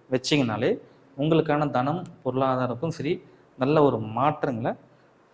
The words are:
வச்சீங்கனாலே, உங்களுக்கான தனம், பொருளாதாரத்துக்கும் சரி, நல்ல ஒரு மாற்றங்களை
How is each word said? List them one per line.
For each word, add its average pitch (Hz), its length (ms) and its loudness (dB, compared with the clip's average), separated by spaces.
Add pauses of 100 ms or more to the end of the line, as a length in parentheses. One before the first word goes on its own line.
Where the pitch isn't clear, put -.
(100)
வச்சீங்கனாலே, 127 680 0 (380)
உங்களுக்கான 151 520 4
தனம், 143 340 -2 (200)
பொருளாதாரத்துக்கும் 127 640 -2
சரி, 151 340 -4 (360)
நல்ல 147 240 4
ஒரு 120 180 4
மாற்றங்களை 127 760 -2 (600)